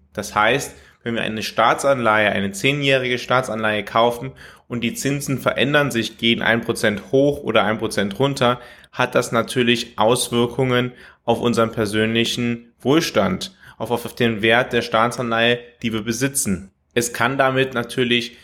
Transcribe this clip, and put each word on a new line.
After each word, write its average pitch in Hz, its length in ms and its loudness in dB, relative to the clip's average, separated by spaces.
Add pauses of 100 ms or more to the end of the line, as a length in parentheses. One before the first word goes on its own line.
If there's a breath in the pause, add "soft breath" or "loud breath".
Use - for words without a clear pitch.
(140)
Das - 200 -8
heißt, 117 400 2 (300 loud breath)
wenn 117 120 -4
wir 107 60 -2
eine 104 220 -4
Staatsanleihe, 113 880 2
eine 98 220 -2
zehnjährige 135 640 0
Staatsanleihe 110 680 -2
kaufen 120 480 0 (360 loud breath)
und 120 140 -8
die 117 120 -2
Zinsen 139 460 -4
verändern 143 520 0
sich, 113 260 -4
gehen 117 240 0
ein 113 200 2
Prozent 107 500 -2
hoch 143 320 2
oder 110 200 2
ein 107 140 -2
Prozent 104 400 -4
runter, 131 420 0 (320 loud breath)
hat 127 220 -2
das 123 180 0
natürlich 117 640 0
Auswirkungen 123 960 0 (300 loud breath)
auf 113 160 2
unseren 113 320 2
persönlichen 113 1080 -2
Wohlstand, 110 760 0 (220 loud breath)
auf, 117 140 -6
auf 117 240 -4
den 113 260 0
Wert 117 300 4
der 117 100 2
Staatsanleihe, 117 760 0 (220)
die 113 120 -4
wir 110 80 -4
besitzen. 113 720 -4 (220)
Es 120 200 -2
kann 131 240 0
damit 131 360 4
natürlich, 117 720 -2